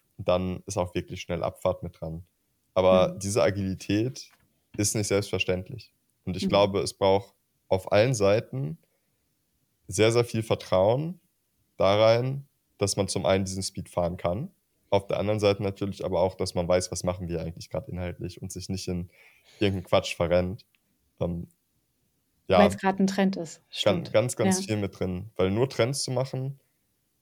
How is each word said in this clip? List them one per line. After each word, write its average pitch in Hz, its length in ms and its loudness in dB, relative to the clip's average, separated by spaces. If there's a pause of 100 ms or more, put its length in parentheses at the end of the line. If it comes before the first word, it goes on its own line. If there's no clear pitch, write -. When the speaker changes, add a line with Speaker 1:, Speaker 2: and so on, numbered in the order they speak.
(180)
Speaker 1:
Und 101 100 -8
dann 90 380 -2
ist 101 120 -8
auch 90 180 -4
wirklich 90 260 -8
schnell 85 220 -6
Abfahrt - 400 -4
mit - 160 -14
dran. 82 260 -10 (480)
Aber 92 420 4
Speaker 2:
Mhm. 98 60 -12
Speaker 1:
diese 101 220 0
Agilität 98 880 -2 (480)
ist 104 180 0
nicht 107 120 -2
selbstverständlich. 95 840 -2 (320)
Und - 120 -4
ich 196 100 -2
Speaker 2:
Mhm. - 20 -2
Speaker 1:
glaube, 101 320 4
es - 120 -4
braucht 98 420 2 (320)
auf - 240 -2
allen 113 220 6
Seiten 117 640 0 (1080)
sehr, 104 240 4
sehr 117 140 2
viel 113 180 -4
Vertrauen 113 760 0 (580)
da 95 180 4
rein, 120 520 2 (300)
dass 101 180 0
man 95 120 0
zum - 180 -4
einen 95 200 2
diesen 95 180 -6
Speed - 260 -10
fahren 87 280 -2
kann, 101 340 -4 (380)
auf 101 180 0
der - 120 -2
anderen 104 200 -2
Seite 101 240 2
natürlich 98 420 -6
aber 87 160 0
auch, 92 140 2
dass 95 200 -4
man 87 120 -2
weiß, 90 240 2
was - 120 -6
machen 90 240 -4
wir 85 140 -4
eigentlich 82 280 -10
gerade - 220 -8
inhaltlich 90 500 -10
und 92 100 -12
sich - 180 -12
nicht 92 180 -6
in 87 220 -6 (500)
irgendeinen 95 260 0
Quatsch - 300 0
verrennt. 90 500 0 (540)
Ähm, 85 300 -6 (1000)
ja, 92 100 6
Speaker 2:
Weil's - 180 6
grad 190 220 -2
ein 196 80 4
Trend 190 280 0
ist, - 260 -12 (220)
Speaker 1:
gan-, - 200 2
Speaker 2:
stimmt. - 80 -12
Speaker 1:
ganz, 117 240 2
ganz 95 240 2
Speaker 2:
Ja. - 20 -4
Speaker 1:
viel 104 160 -2
mit 98 220 -6
drin. 92 360 -6
Weil 95 160 2
nur 120 180 0
Trends 131 340 0
zu - 80 -6
machen, 131 480 -6 (640)